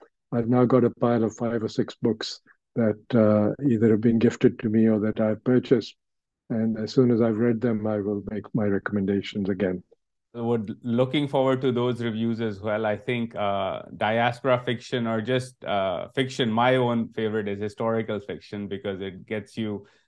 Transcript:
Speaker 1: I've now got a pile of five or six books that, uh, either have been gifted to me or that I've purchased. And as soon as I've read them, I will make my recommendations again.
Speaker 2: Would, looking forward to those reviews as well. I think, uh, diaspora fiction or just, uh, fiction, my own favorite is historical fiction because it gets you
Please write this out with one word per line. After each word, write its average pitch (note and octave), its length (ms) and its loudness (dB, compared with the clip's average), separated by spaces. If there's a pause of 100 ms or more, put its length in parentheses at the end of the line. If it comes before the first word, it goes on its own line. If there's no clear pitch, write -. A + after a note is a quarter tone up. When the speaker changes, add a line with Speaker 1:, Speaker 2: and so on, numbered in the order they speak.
(320)
Speaker 1:
I've A#2 160 0
now B2 160 4
got A#2+ 200 6
a A#2 60 4
pile A#2+ 320 2
of G#2+ 140 -2
five A#2 260 -2
or G#2+ 60 -2
six - 320 -4
books - 400 -2 (360)
that, A2 220 2 (160)
uh, G#2+ 540 4
either A2+ 220 4
have G#2+ 100 4
been A#2 180 4
gifted A#2 420 2
to A2+ 100 -2
me A2 160 4
or A2 140 4
that G#2+ 200 -2
I've G#2+ 240 0
purchased. B2 520 2 (520)
And A2 300 -2
as G#2+ 140 -6
soon B2+ 180 4
as A2+ 100 4
I've A2+ 160 2
read A2+ 240 0
them, A2 260 -2
I G#2+ 140 -2
will G2+ 300 -4
make G#2 140 -8 (100)
my G#2+ 100 0
recommendations G2 840 -2
again. F#2 340 -2 (520)
Speaker 2:
Would, A#2 480 -4
looking C3 460 0
forward C3 320 2
to C3 120 0
those A#2+ 300 -2
reviews A2+ 380 -2
as G#2+ 200 -4
well. A2 260 -2
I G#2 100 0
think, A#2 380 -4
uh, G2 480 -2 (120)
diaspora A#2+ 720 0
fiction A#2+ 420 -4
or A2+ 140 -2
just, B2+ 440 -4
uh, F#2+ 500 -2
fiction, C3 360 -2
my B2 260 4
own A#2+ 320 0
favorite G#2+ 400 -4
is G2+ 120 -6
historical A2 580 -2
fiction G2+ 480 -10
because G2 360 -6
it F#2 240 -12
gets G#2+ 320 -8
you G#2 280 -4 (220)